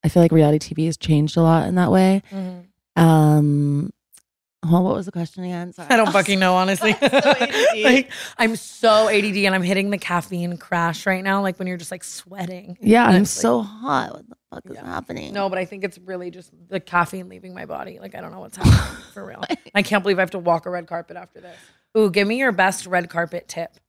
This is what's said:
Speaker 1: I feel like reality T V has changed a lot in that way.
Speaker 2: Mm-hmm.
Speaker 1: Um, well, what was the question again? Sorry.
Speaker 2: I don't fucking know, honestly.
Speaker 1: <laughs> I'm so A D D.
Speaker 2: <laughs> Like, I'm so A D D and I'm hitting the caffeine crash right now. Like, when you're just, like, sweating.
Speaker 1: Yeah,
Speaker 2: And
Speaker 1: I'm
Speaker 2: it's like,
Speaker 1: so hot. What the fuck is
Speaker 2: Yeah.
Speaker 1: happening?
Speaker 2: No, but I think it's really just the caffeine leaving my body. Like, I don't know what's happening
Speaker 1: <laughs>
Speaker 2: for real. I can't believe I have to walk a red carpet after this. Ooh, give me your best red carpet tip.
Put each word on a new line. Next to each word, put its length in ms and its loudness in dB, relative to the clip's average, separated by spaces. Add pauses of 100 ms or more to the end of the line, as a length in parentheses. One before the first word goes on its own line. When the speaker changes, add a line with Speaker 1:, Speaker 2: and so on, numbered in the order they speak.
Speaker 1:
I 40 2
feel 120 4
like 120 4
reality 260 4
T 160 -10
V 120 -2
has 100 -4
changed 400 0
a 40 4
lot 280 4
in 60 -2
that 160 2
way. 380 4
Speaker 2:
Mm-hmm. 720 -6
Speaker 1:
Um, 920 4 (760)
well, 140 4
what 120 0
was 100 -6
the 80 -14
question 320 -10
again? 260 -10
Sorry. 180 -18
Speaker 2:
I 80 4
don't 140 2
fucking 280 2
know, 160 4
honestly. 420 2
Speaker 1:
<laughs> 40 -4
I'm 80 2
so 280 4
A 100 -2
D 260 2
D. 100 -4
Speaker 2:
<laughs> 0 -
Like, 280 4 (260)
I'm 200 0
so 520 2
A 120 2
D 100 -2
D 140 0
and 100 2
I'm 80 -2
hitting 280 0
the 60 -4
caffeine 600 -6
crash 480 -4
right 180 -2
now. 180 0
Like, 160 -4
when 120 -6
you're 80 -8
just, 140 -14
like, 120 -14
sweating. 800 -14
Speaker 1:
Yeah, 240 4
Speaker 2:
And 100 6
Speaker 1:
I'm 60 6
Speaker 2:
it's 160 -2
like, 40 -6
Speaker 1:
so 200 2
hot. 520 -6
What 160 -20
the 60 -20 (160)
fuck 140 -18
is 100 -16
Speaker 2:
Yeah. 100 -20
Speaker 1:
happening? 480 -12
Speaker 2:
No, 160 -4
but 80 -6
I 80 -6
think 200 -14
it's 140 -8
really 320 -12
just 200 -20 (180)
the 100 -6
caffeine 500 -4
leaving 240 -20
my 120 -14
body. 340 -12
Like, 160 -18
I 60 -14
don't 100 -16
know 100 -18
what's 160 -20
happening 500 2
Speaker 1:
<laughs> 60 -20
Speaker 2:
for 120 -16
real. 180 -14 (300)
I 100 2
can't 200 0
believe 140 0
I 40 0
have 100 -2
to 80 -10
walk 260 0
a 40 -8
red 180 -8
carpet 280 -12
after 240 -20
this. 180 -20 (400)
Ooh, 120 4
give 180 2
me 100 -2
your 140 0
best 340 0
red 240 -2
carpet 380 -6
tip. 240 -10 (180)